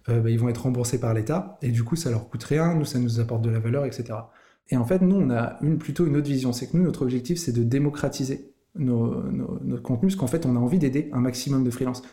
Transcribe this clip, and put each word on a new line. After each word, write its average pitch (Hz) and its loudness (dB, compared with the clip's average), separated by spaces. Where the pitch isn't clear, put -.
euh, 117 2
bah, 113 2
ils 113 2
vont 123 2
être 113 -4
remboursés 123 0
par 113 0
l'État 147 -2
et 127 -2
du 117 2
coup, 160 -2
ça 135 -2
leur 113 -2
coûte - -8
rien, 165 2
nous, 151 2
ça - -4
nous 120 0
apporte 113 0
de 117 2
la 113 2
valeur, 123 0
et 123 -4
cetera. » 117 -8
Et 135 2
en 120 2
fait, 185 2
nous, 185 6
on 147 4
a 117 0
une, 151 2
plutôt 156 0
une 139 2
autre 143 0
vision. 127 0
C'est 123 -6
que 160 0
nous, 185 4
notre 147 0
objectif, 127 0
c'est 127 -4
de 117 2
démocratiser 139 -2
nos, 120 0
nos, 127 -4
nos 127 -4
contenus, 185 0
parce - -4
qu'en 127 -2
fait, 160 -2
on 123 2
a 120 2
envie 123 2
d'aider 143 0
un 127 -2
maximum 131 0
de 120 2
freelances. 127 -4